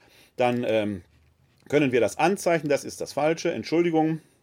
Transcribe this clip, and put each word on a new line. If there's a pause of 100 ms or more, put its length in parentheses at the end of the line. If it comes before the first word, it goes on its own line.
(360)
Dann,
ähm, (640)
können
wir
das
anzeichnen.
Das
ist
das
Falsche.
Entschuldigung, (220)